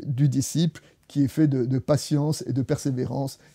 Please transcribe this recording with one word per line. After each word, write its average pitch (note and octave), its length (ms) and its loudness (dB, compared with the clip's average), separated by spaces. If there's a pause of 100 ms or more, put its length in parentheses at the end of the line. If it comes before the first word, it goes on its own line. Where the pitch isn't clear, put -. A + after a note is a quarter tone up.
du C#3 240 2
disciple D3+ 520 0 (260)
qui C#3+ 160 0
est C3+ 40 4
fait D#3 200 2
de, C3 180 2
de C3 140 0
patience D3 680 0
et - 80 -4
de C3+ 80 0
persévérance, C3+ 800 -4 (140)